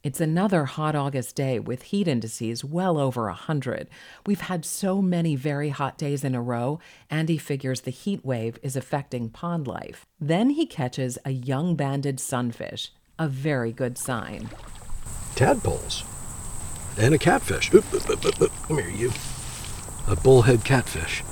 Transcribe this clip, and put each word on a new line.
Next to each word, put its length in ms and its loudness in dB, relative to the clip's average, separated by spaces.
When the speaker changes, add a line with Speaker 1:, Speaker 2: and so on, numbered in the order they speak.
Speaker 1:
It's 200 -4
another 420 2
hot 320 -2
August 400 -2
day 240 0
with 220 -6
heat 260 0
indices 560 -2
well 340 0
over 300 0
a 60 -2
hundred. 560 -4
We've 140 0
had 240 -4
so 380 0
many 340 2
very 340 -2
hot 280 -4
days 260 -2
in 100 0
a 80 -2
row, 380 -2
Andy 280 0
figures 440 -4
the 100 -6
heat 320 -6
wave 400 -2
is 140 -4
affecting 520 -4
pond 380 -4
life. 380 -10
Then 340 2
he 140 2
catches 600 -4
a 60 -2
young 440 0
banded 460 0
sunfish, 720 -4
a 100 -2
very 460 0
good 240 -2
sign. 520 -6
Speaker 2:
Tadpoles. 680 2
And 160 6
a 40 6
catfish. 560 2
Oop, 200 8
oop, 160 -2
oop, 140 0
oop, 180 2
oop. 100 4
Come 100 0
here, 120 -2
you. 220 0
A 80 4
bullhead 480 8
catfish. 680 0